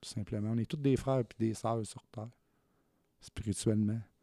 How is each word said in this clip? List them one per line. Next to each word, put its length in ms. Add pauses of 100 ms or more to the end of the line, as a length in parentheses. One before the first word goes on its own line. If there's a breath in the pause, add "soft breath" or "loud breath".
Tout 80
simplement. 440
On 60
est 120
tous 60
des 200
frères 240
et 60 (120)
des 160
sœurs 320
sur 220
terre. 220 (880)
Spirituellement. 800 (220)